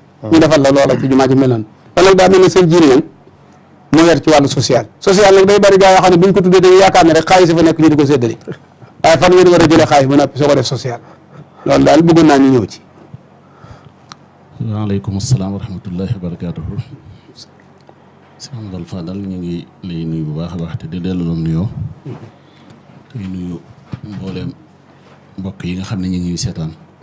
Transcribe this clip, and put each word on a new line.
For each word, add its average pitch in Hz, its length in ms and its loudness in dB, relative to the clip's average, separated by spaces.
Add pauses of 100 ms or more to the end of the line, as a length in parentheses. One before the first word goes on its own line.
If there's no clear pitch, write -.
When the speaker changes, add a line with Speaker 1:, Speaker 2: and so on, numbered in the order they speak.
(220)
Speaker 1:
Ñu 113 160 2
defal 156 240 2
la 139 80 2
loola 139 300 0
ci 135 80 -4
jumaa 131 200 0
ji 135 60 0
mel 131 140 0
noonu. 113 160 -2 (300)
Te 175 80 0
loolu 190 140 6
daa 185 120 4
mel 190 120 4
ne 185 80 4
seen 180 200 2
jiir 170 200 2
nag 135 140 2 (880)
moo 160 140 4
yor 156 140 2
ci - 100 -4
wàllu 143 180 4
social. 127 380 -2 (120)
Social 196 360 2
nag 190 120 4
day 202 140 4
bari 196 180 4
gaa 190 160 4
yoo 180 80 4
xam 185 100 4
ne 175 60 2
buñ 190 140 2
ko 202 80 0
tuddee 185 200 2
dañuy 185 200 6
yaakaar 185 260 4
ne 160 80 4
rek 160 140 0
xaalis 185 260 4
fa 165 80 2
nekk 160 160 0
ñu 156 100 4
di 151 80 0
ko 147 100 2
séddale. 120 300 -2 (680)
Waaye 160 140 4
fan 180 140 2
ngeen 185 160 6
war 170 140 4
a 160 40 2
jëlee 156 200 4
xaalis 143 220 2
ba 139 80 2
noppi 139 220 -2
soo 143 100 0
ko 143 60 4
def 127 120 -2
social. 123 340 -8 (640)
Loolu 135 200 0
daal 143 180 4
bëggoon 165 240 4
naa 143 120 4
ñu 135 120 4
ñëw 117 160 0
ci. - 140 -16 (1800)
Speaker 2:
Waaleykum 101 600 -6
salaam 98 340 -4
wa 98 60 -10
rahmatullahi 90 560 -10
wa 92 40 -16
barakaatuhu. 85 560 -12 (1600)
Sëñ - 200 -20
Amadou 92 260 -14
Fadal, 90 360 -12
ñu 95 200 -10
ngi 85 260 -10 (160)
lay 82 220 -10
nuyu 80 200 -8
bu 76 160 -10
baax 85 120 -10
a 92 40 -12
baax 82 220 -10
te - 100 -16
di 87 120 -12
dellu 90 240 -6
la 82 100 -6
nuyoo. 80 340 -6 (1400)
Tey 104 160 -14
nuyu 90 320 -12 (440)
mbooleem 92 460 -12 (880)
mbokk 95 260 -14
yi 90 120 -8
nga 95 80 -10
xam 98 160 -10
ne 92 80 -6
ñu 90 100 -6
ngi 87 120 -6
ñuy 87 80 -8
seetaan. 80 340 -10 (300)